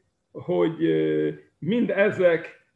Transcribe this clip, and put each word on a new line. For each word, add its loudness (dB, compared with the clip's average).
hogy, -2
ö, 0
mind 0
ezek 0